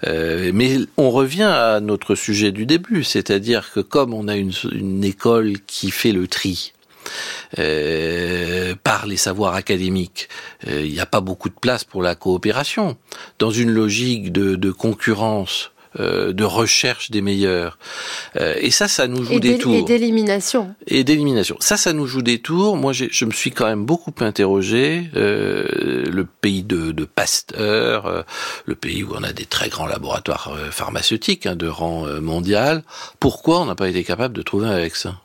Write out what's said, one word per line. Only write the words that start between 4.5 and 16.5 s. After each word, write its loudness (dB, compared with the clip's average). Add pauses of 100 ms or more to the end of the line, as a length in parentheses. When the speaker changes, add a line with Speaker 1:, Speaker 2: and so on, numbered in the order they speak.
Speaker 1:
une -2
école 2 (120)
qui -4
fait 2
le 2
tri, -4 (840)
euh, 0
par 0
les -4
savoirs 0
académiques, -2 (380)
euh, -2
il -4
n'y -6
a -2
pas 0
beaucoup -4
de -16
place 0
pour -6
la 2
coopération. 0 (420)
Dans 4
une 2
logique 0
de, 0
de 0
concurrence, -2 (280)
euh, 0
de 0
recherche 0